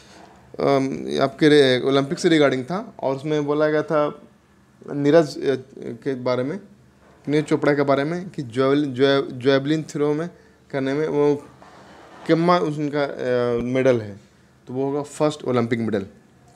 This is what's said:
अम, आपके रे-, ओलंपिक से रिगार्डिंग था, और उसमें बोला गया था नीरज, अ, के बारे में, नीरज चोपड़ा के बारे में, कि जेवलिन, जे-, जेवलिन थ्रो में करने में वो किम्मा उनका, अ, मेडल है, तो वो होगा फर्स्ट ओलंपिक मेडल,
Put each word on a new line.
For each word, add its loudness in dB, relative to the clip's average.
अम, 0
आपके 2
रे-, 6
ओलंपिक 0
से 2
रिगार्डिंग 4
था, -8
और -2
उसमें -4
बोला 0
गया 0
था -2
नीरज, 4
अ, 0
के -8
बारे -2
में, -6
नीरज 0
चोपड़ा 2
के 0
बारे 2
में, -6
कि -10
जेवलिन, 0
जे-, 2
जेवलिन 0
थ्रो -2
में -6
करने -2
में -2
वो 0
किम्मा 4
उनका, -2
अ, -2
मेडल 2
है, -14
तो -14
वो -4
होगा -4
फर्स्ट -2
ओलंपिक 0
मेडल, -2